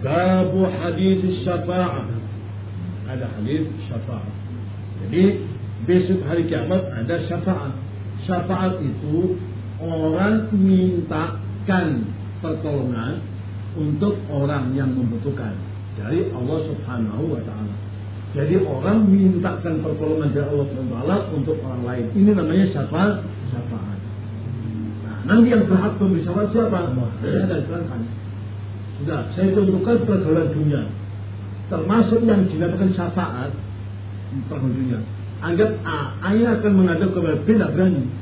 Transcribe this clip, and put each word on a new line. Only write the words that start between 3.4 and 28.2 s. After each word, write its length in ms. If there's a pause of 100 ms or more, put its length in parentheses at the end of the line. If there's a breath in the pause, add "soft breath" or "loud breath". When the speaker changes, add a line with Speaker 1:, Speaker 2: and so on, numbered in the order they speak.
Speaker 1:
syafa'ah. 480 (680)
Jadi, 200 (640)
besok 400
hari 240
kiamat 400
ada 320
syafaat. 500 (540)
Syafaat 560
itu 560 (400)
orang 720
mintakan 1600 (360)
pertolongan 760 (600)
untuk 480
orang 480
yang 160
membutuhkan 640 (400)
dari 400
Allah 320
Subhanahu 680
wa 80
Ta'ala. 320 (600)
Jadi, 280
orang 440
mintakan 760
pertolongan 520
dari 160
Allah 160
Subhanahu 240
wa 80
Ta'ala 180 (140)
untuk 320
orang 240
lain. 240
Ini 240
namanya 300 (100)
syafaat. 480 (320)
Syafaat. 440 (1040)
Nah, 140 (140)
nanti 200
yang 160
berhak 280
memberi 320
syafaat 240
siapa? 240 (160)
Speaker 2:
Allah. 180 (140)
Speaker 1:
Saya 240
akan 200
terangkan. 340 (920)